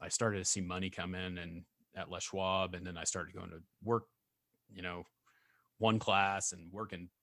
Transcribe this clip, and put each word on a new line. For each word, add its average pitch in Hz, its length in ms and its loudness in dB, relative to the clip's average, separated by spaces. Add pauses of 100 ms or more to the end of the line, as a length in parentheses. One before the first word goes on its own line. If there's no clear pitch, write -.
I 85 80 -8
started 104 300 2
to 90 60 -4
see - 160 2
money 92 280 -2
come 90 260 -4
in 92 240 -4
and 85 260 -8 (300)
at 87 140 -6
Les 87 140 -6
Schwab, 95 520 2
and 92 120 -6
then 87 100 -6
I 82 80 -6
started - 300 -2
going 92 160 -10
to 82 120 -14 (200)
work, 113 220 2 (680)
you 98 100 -12
know, 87 240 -4 (760)
one 110 200 6
class 98 540 4
and 85 200 -14
working 95 360 -6 (140)